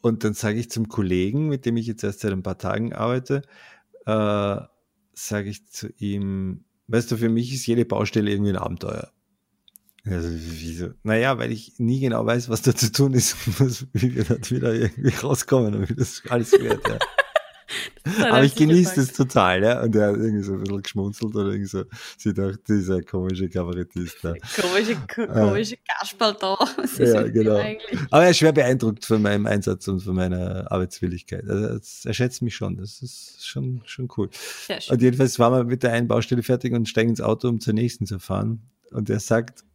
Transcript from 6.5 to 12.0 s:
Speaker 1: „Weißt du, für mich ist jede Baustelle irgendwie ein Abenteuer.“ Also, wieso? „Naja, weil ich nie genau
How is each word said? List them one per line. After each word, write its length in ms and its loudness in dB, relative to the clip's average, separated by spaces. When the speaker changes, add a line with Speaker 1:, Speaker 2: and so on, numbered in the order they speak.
Speaker 1:
„Weißt 240 0
du, 60 0
für 120 0
mich 240 0
ist 140 -8
jede 180 2
Baustelle 460 0
irgendwie 200 0
ein 60 -2
Abenteuer.“ 540 -8
Also, 260 -2
wieso? 580 -8
„Naja, 340 2
weil 140 -4
ich 280 -12
nie 200 0
genau 260 0